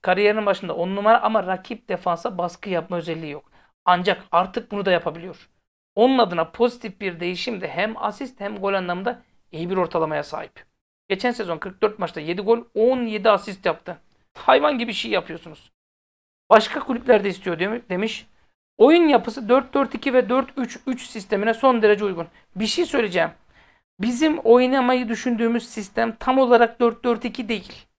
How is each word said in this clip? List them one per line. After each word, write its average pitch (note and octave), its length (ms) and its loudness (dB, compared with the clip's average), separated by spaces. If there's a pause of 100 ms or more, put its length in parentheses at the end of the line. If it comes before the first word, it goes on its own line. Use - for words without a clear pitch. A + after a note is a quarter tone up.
Kariyerinin G#3 440 2
başında F#3 280 -2
on F3+ 220 -4
numara G#3+ 260 4
ama G#3 240 0
rakip F#3 420 -8
defansa F3+ 500 -6
baskı F3 320 -6
yapma F3 260 -4
özelliği D#3+ 360 -8
yok. - 180 -18 (340)
Ancak F3+ 380 2 (100)
artık F#3+ 380 0
bunu G3+ 140 -6
da F#3 60 2
yapabiliyor. E3+ 580 -4 (460)
Onun B3+ 240 4
adına F3 320 0
pozitif A#3+ 500 -2
bir F3 200 -6
değişim F3+ 400 -6
de F3 80 -8
hem F#3+ 280 -4
asist A3+ 440 -8
hem G3+ 180 -10
gol G3 160 -2
anlamında F#3+ 480 -4 (300)
iyi E3+ 180 -8
bir F#3+ 60 -2
ortalamaya D#3+ 460 -2
sahip. - 420 -14 (440)
Geçen G3+ 220 -2
sezon F3+ 280 -6
kırk - 240 -8
dört G#3 160 0
maçta E3 220 -6
yedi F3 220 -6
gol, A3+ 160 2 (160)
on B3 280 2
yedi G#3+ 280 0
asist G3 360 -2
yaptı. E3 320 -6 (360)
Hayvan C#4+ 440 2
gibi A3+ 140 -6
şey A3 180 -8
yapıyorsunuz. E3+ 640 -8 (760)
Başka A3 300 4
kulüpler A#3 440 2
de G3+ 40 -2
istiyor F3 300 -6
demi-, G#3 300 -4
demiş. F#3+ 380 -6 (520)
Oyun D#4+ 300 8
yapısı A3+ 400 0
dört B3+ 260 2
dört C#4 200 0
iki B3 200 -4
ve B3 140 4
dört B3+ 300 -2
üç A#3+ 280 -8
üç B3 200 -8
sistemine G#3+ 480 -2
son A#3+ 280 2
derece G#3 220 4
uygun. E3+ 240 -6 (280)
Bir G#3 100 -4
şey E4+ 200 -2
söyleyeceğim. F3+ 440 0 (680)
Bizim B3 380 0
oynamayı B3 680 4
düşündüğümüz A#3 600 -2
sistem A3 480 -6
tam C4 220 0
olarak A#3+ 420 4
dört A#3 240 0
dört A#3 200 -2
iki A#3 240 -8
değil. - 380 -10 (120)